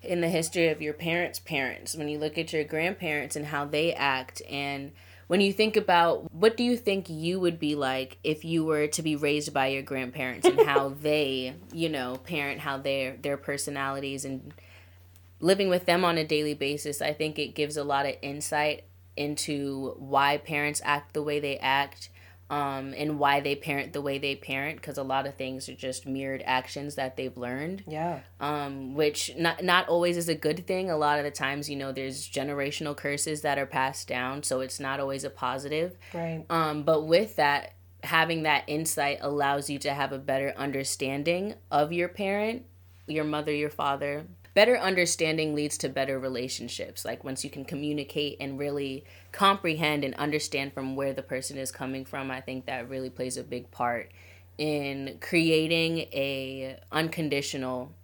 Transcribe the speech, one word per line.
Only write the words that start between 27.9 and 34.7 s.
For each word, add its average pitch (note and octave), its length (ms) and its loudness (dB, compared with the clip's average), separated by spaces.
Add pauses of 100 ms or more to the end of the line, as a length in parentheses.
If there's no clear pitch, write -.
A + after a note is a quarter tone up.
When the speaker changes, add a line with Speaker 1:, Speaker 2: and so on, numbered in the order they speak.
Speaker 1:
Um, C#3 540 -4
which D3+ 420 0
not, E3 260 0
not F3+ 260 6
always F3 280 4
is E3+ 120 -2
a E3 60 2
good D#3+ 320 -2
thing. F#3 240 0
A D#3 60 0
lot D3 220 4
of C#3+ 60 -2
the D3 60 -2
times, C#3+ 380 -2
you C#3+ 80 -6
know, C3+ 160 -4
there's C3+ 360 -6
generational C#3+ 680 -2
curses D3 460 -2
that C#3+ 160 2
are C#3 80 0
passed C#3 420 -2
down, C3 360 -2
so C3 160 0
it's C3 200 -6